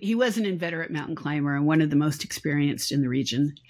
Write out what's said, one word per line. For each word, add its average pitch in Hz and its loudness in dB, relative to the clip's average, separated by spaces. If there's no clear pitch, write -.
he 214 0
was 233 2
an 220 0
inveterate 170 -4
mountain 156 -4
climber 143 -2
and 147 2
one 156 4
of 151 4
the 147 2
most 147 2
experienced 143 -2
in 143 2
the 131 2
region. 131 0